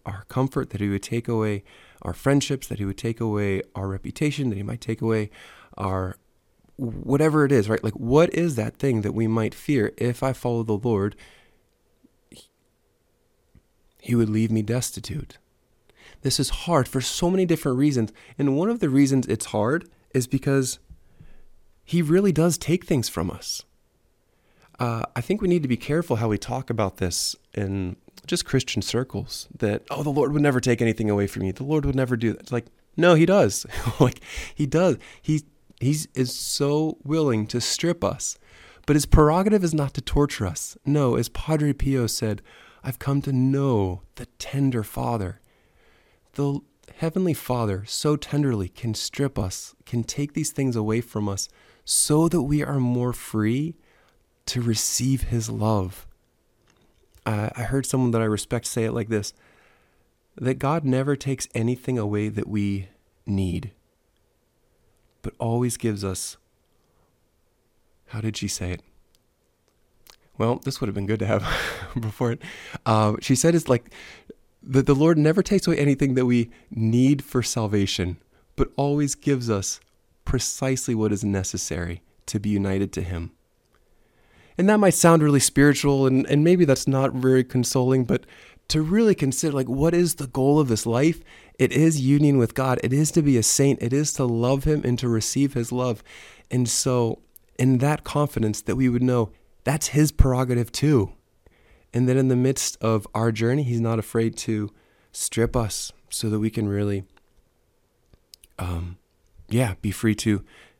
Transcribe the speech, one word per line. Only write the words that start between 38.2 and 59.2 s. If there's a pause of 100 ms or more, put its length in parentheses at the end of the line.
But
his
prerogative
is
not
to
torture
us.
No,
as
Padre
Pio
said, (400)
"I've
come
to
know (140)
the (120)
tender
Father." (960)
The (360)
Heavenly
Father
so
tenderly
can
strip
us, (120)
can
take
these
things
away
from
us (360)
so
that
we
are
more
free (720)
to
receive
his
love. (1160)
Uh,
I
heard
someone
that
I
respect
say
it
like
this, (1040)